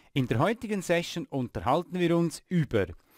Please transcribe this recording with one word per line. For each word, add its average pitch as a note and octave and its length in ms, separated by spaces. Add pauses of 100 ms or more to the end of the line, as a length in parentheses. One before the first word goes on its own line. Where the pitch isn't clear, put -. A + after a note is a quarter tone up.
(140)
In C3 140
der A#2+ 120
heutigen G#3 420
Session - 460
unterhalten C3+ 720
wir E3+ 180
uns E3+ 300
über B2 400 (300)